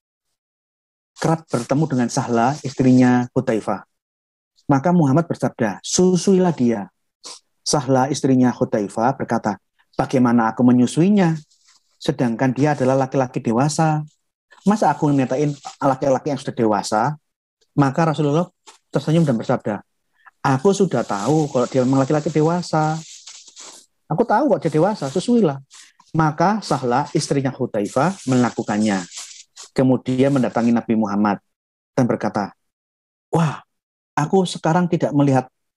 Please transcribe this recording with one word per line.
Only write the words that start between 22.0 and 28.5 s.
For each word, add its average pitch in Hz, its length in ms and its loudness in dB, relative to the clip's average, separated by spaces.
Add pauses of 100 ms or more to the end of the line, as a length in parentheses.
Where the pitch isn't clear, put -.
laki-laki 151 300 -2
dewasa. 160 680 0 (1120)
Aku 165 180 -2
tahu 226 300 0
kok 156 100 -4
dia 151 60 -4
dewasa, 160 400 0
susuilah." 180 500 0 (540)
Maka 165 480 0
Sahla, 131 480 -2
istrinya 139 400 -2
Hudzaifah, 127 640 -2 (100)
melakukannya. 110 800 0 (720)